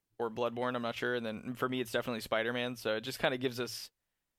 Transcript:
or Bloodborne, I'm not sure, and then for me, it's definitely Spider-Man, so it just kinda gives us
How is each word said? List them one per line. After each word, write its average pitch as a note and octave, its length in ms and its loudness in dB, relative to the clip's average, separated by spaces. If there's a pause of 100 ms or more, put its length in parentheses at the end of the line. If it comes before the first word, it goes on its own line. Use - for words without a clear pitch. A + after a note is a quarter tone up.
(180)
or A#2 120 2
Bloodborne, A#2+ 460 0
I'm A#2+ 60 0
not A#2 140 -2
sure, B2 200 2
and A#2 100 0
then A2 300 -4
for C3 120 0
me, B2+ 120 0
it's A#2 120 -2
definitely A#2+ 280 0
Spider-Man, A#2+ 560 2
so A2 200 0
it A2 60 -2
just C3 180 -6
kinda C3+ 180 2
gives B2+ 220 0
us - 300 -6 (480)